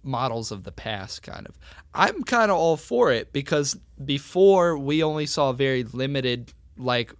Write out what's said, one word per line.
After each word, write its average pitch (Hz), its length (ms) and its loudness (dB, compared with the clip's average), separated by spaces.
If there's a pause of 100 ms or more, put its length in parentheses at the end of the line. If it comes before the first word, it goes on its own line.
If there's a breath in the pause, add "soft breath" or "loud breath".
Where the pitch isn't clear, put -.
models 120 500 -4
of 98 120 -12
the 98 80 -12
past, 98 500 -10
kind - 240 -14
of. - 120 -18 (360 loud breath)
I'm 277 280 0
kinda 226 320 2
all 165 220 2
for 240 360 2
it, 113 200 -2
because 139 440 -2 (280)
before, 175 720 4
we 147 240 0
only 151 240 0
saw 147 240 2
a 127 40 -4
very 131 300 0
limited, 127 680 -4 (240)
like, 123 440 -2